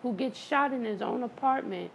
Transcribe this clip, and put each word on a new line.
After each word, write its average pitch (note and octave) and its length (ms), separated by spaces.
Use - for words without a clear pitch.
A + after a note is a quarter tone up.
who B3 100
gets C4 240
shot C#4+ 360
in B3+ 100
his G#3 180
own A#3 220
apartment A#3 720